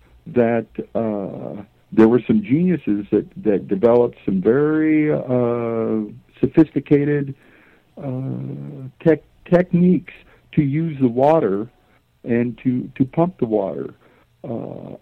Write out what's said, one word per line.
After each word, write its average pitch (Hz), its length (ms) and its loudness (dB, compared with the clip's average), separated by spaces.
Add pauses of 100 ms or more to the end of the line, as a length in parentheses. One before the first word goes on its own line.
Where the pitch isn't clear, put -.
(260)
that, 117 400 0 (280)
uh, 104 680 -6 (300)
there 110 160 6
were 123 180 4
some 107 160 2
geniuses 131 680 0
that, 104 160 0 (180)
that 95 240 0
developed 117 560 2
some 95 180 -2
very, 151 680 2
uh, 117 1000 -2 (280)
sophisticated, 143 960 2 (600)
uh, 135 920 -10 (120)
tech-, 156 240 2 (260)
techniques 180 640 2 (380)
to 156 100 2
use 147 380 -2
the 131 80 4
water 120 640 2 (540)
and 120 340 -2
to, 127 380 -4
to 139 80 0
pump 170 340 -2
the 123 80 -2
water. 98 480 -4 (500)
Uh, - 580 -12